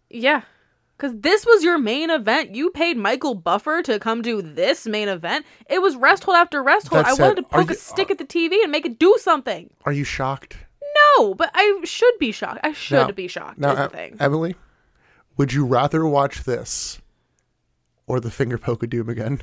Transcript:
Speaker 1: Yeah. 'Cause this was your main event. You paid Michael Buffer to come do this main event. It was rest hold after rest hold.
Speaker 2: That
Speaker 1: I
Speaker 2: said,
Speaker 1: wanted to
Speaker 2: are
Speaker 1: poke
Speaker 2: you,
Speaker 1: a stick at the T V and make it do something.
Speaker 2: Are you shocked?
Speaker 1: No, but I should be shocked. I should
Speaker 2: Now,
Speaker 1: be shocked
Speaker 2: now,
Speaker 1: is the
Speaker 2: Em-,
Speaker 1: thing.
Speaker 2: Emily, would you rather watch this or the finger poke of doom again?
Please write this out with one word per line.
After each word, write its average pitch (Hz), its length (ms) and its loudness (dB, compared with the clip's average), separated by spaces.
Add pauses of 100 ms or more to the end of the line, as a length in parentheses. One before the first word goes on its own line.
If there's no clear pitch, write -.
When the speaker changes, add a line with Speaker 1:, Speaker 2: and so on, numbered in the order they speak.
Speaker 1:
Yeah. 247 340 -2 (560)
'Cause 269 200 -6
this 359 280 2
was 427 180 6
your 339 140 2
main 285 320 -2
event. 254 440 -2
You 285 140 -4
paid 330 300 -2
Michael 240 360 -2
Buffer 208 500 -2
to 214 140 -2
come 226 220 -4
do 220 220 -4
this 165 440 -2
main 214 220 -4
event. 190 380 -6 (200)
It 359 140 -2
was 349 160 2
rest 311 280 2
hold 370 120 4
after 339 260 2
rest 330 260 2
hold. - 180 2
Speaker 2:
That 254 60 4
Speaker 1:
I - 20 0
Speaker 2:
said, 269 80 2
Speaker 1:
wanted 403 200 4
to - 40 -18 (100)
Speaker 2:
are 339 60 6
Speaker 1:
poke - 80 -4
Speaker 2:
you, - 40 -6
Speaker 1:
a - 40 -8
stick - 320 -4
at 392 80 -4
the 302 80 -12
T 330 220 -2
V 381 140 2
and 339 80 0
make 302 140 -2
it 240 140 -8
do 381 200 6
something. 240 520 -2 (160)
Speaker 2:
Are 147 60 0
you 143 120 -2
shocked? - 540 -6 (580)
Speaker 1:
No, 381 180 4
but 320 200 -2
I 392 300 4
should 480 340 2
be 226 140 -2
shocked. - 300 -10
I - 120 -2
should - 220 -2 (100)
Speaker 2:
Now, - 60 -4
Speaker 1:
be 185 160 -10
shocked - 300 -14
Speaker 2:
now, 143 120 0
Speaker 1:
is 131 60 0
the 139 80 0
Speaker 2:
Em-, - 60 -6
Speaker 1:
thing. - 300 -16
Speaker 2:
Emily, 160 360 -2 (800)
would 135 160 0
you 143 100 2
rather 135 400 2
watch 143 400 0
this - 560 -8 (1080)
or 123 140 -2
the 113 100 -6
finger 120 280 -4
poke - 240 -6
of 117 80 -6
doom 117 180 -4
again? 120 340 -6